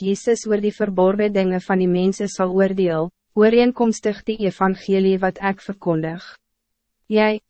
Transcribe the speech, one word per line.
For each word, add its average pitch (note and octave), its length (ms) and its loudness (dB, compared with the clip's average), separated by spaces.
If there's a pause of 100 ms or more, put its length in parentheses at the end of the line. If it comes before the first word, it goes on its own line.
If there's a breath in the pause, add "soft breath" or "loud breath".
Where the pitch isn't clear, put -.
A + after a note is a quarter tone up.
Jesus G3+ 460 -2
oor G#3 140 0
die G3+ 160 -2
verborgen G3+ 560 0
dingen F#3 280 0
van F#3+ 180 -2
die F#3 100 2
mensen F#3 400 0
zal F#3 240 -2
oordeel, F#3 580 0 (240)
ooreenkomstig A3+ 920 2
die A3 120 -4
evangelie F#3+ 800 0
wat F#3 220 -4
ik G3 200 -4
verkondig. E3 760 -6 (720)
Jy, G#3+ 420 2